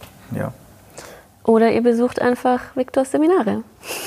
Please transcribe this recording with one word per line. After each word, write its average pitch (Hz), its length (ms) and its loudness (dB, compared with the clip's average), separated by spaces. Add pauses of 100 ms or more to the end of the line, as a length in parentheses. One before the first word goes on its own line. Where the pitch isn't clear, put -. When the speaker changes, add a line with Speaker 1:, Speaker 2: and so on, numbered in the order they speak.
(320)
Speaker 1:
ja. 104 220 -6 (920)
Speaker 2:
Oder 226 300 4
ihr 226 100 0
besucht 240 380 2
einfach 247 400 0 (140)
Viktors 262 360 -2
Seminare. 269 520 2 (440)